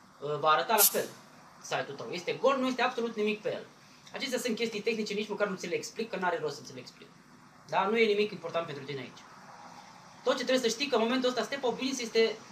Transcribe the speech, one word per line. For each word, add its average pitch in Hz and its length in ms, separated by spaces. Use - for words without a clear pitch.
uh, 147 180
va 156 100
arăta 165 260
la 208 80
fel - 260
site-ul 139 360
tău. 117 140
Este 170 220
gol, 262 260
nu 254 80
este 247 160
absolut 233 340
nimic 208 240
pe 151 120
el. - 140
Acestea 254 260
sunt 226 180
chestii 226 240
tehnice, 214 340
nici 214 140
măcar 202 180
nu 190 100
ți 185 100
le 170 80
explic, - 360
că 190 60
n-are 175 220
rost 147 180
să - 60
ți 131 120
le 127 60
explic. - 280
Da? 180 160
Nu 214 120
e 226 100
nimic 208 240
important 170 360
pentru 139 180
tine 135 160
aici. - 180
Tot 277 120
ce 262 80
trebuie 247 260
să - 60
știi, 285 120
că 254 60
în 220 80
momentul 254 260
ăsta 247 140
Step 277 220
Up 233 120
Business 262 240
este 226 360